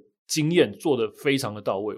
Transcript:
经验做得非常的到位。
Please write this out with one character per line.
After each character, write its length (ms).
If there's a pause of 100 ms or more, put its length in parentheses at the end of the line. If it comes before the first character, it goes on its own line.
(260)
经 260
验 200
做 240
得 140
非 260
常 180
的 60
到 200
位。 180